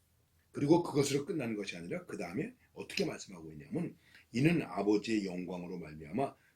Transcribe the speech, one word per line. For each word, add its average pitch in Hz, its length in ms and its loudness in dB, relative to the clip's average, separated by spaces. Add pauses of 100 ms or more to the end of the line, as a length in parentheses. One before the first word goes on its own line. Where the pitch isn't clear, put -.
(520)
그리고 143 300 8
그것으로 143 420 2
끝나는 117 320 -2
것이 101 200 -6
아니라 107 300 -6
그 101 100 -10
다음에 98 380 -4 (200)
어떻게 - 300 -2
말씀하고 - 480 -8
있냐면, 151 440 -6 (360)
"이는 147 300 4
아버지의 101 640 2
영광으로 90 520 -6
말미암아 80 580 -6 (200)